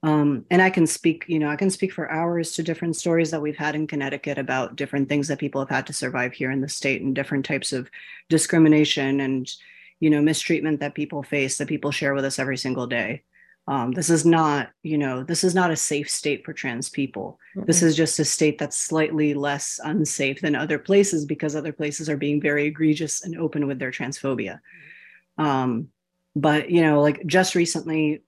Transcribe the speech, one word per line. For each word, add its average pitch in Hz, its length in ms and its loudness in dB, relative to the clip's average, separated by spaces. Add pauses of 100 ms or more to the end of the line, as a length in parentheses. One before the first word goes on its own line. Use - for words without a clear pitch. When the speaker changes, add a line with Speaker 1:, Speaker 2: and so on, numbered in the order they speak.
Speaker 1:
Um, 147 480 2
and 180 120 6
I 185 80 6
can 170 160 4
speak, 160 420 0
you 165 100 0
know, 151 100 0
I 147 80 -2
can 196 140 2
speak 190 220 -4
for 165 180 -8
hours 165 420 -2
to 165 100 -6
different 165 340 -4
stories 165 340 2
that 156 120 -4
we've 151 140 -4
had 151 180 -2
in 151 120 -2
Connecticut 143 520 -4
about 131 380 -4
different 139 320 -2
things 143 200 0
that 139 100 -2
people 139 220 -4
have 139 80 -4
had 135 200 -2
to 151 40 -10
survive 127 400 -4
here 131 180 -4
in 135 100 -2
the 139 80 -2
state - 340 -2
and 135 120 -2
different 135 300 -2
types - 280 -4
of 127 180 -6 (380)
discrimination 151 920 4
and, 131 320 -4 (460)
you 160 120 2
know, 147 120 4
mistreatment 151 580 0
that 147 140 -6
people 147 280 -6
face 135 360 -2
that 147 100 -4
people 147 220 -2
share 139 240 -2
with 139 100 -2
us 135 140 -2
every 135 180 -2
single 127 300 -4
day. 117 360 -4 (460)
Um, 123 220 -2
this 165 200 -2
is 160 140 4
not, 160 460 4 (140)
you 156 120 -2
know, 131 280 -2
this 165 180 -2
is 180 120 2
not 180 180 4
a 151 40 0
safe 147 320 -2
state - 360 -4
for - 80 -12
trans 131 360 -6
people. 113 520 -6 (160)
This 165 240 2
Speaker 2:
Mm-mm. 175 60 4
Speaker 1:
is 156 100 4
just 160 240 0
a 151 40 2
state 151 340 0
that's - 180 -6
slightly 151 580 0
less 143 480 -4
unsafe 147 580 -2
than 151 140 0
other 151 240 -2
places 190 460 2
because 151 320 -4
other 151 160 -6
places 147 360 -6
are 151 80 -2
being 143 240 0
very 147 260 0
egregious 151 580 0
and 165 120 -8
open 156 300 -2
with 135 140 -4
their 131 100 -4
transphobia. - 680 -6 (760)
Um, 131 520 0 (480)
but, 151 340 2
you 170 120 6
know, 151 180 6
like, 147 260 2
just 185 300 2
recently 156 720 0